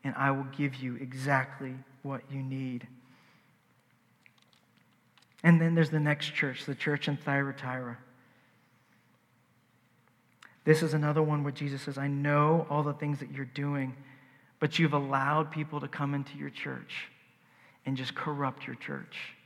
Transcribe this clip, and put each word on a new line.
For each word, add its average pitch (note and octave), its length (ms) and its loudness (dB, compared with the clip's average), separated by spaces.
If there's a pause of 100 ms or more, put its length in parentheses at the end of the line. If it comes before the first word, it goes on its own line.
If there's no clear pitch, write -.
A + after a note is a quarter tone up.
and C3+ 100 -4
I C3+ 160 2
will C3+ 140 0
give C3+ 300 -4
you C3 220 -6
exactly C3 760 -2 (280)
what C3+ 180 -6 (100)
you C3+ 120 -6
need." C3 440 -6 (2500)
And E3+ 160 10
then E3 160 4
there's E3 140 6
the D#3 100 2
next D3 360 0
church, C3 320 -2
the C#3 80 -4
church D3 340 -2
in C#3+ 80 0
Thyatira. C3 800 -2 (2750)
This D#3 180 6
is D#3 100 0
another D3+ 300 2
one D3+ 200 2
where C#3+ 100 -2
Jesus C#3 280 -6
says, C#3 160 -8
"I C#3 120 -2
know D3 600 4
all D3 140 0
the D3 100 -2
things D3 280 -4
that C3+ 100 -10
you're C#3 160 -8
doing, C#3 500 -4 (600)
but D3+ 200 0
you've D#3+ 140 4
allowed C#3+ 580 2
people D3+ 300 -6
to C#3+ 80 -8
come C#3+ 240 -2
into C#3 240 -4
your C#3+ 140 -8
church - 580 -10 (800)
and C3+ 100 0
just B2+ 180 -6
corrupt C#3+ 520 -4
your C3 100 -8
church. - 580 -10 (120)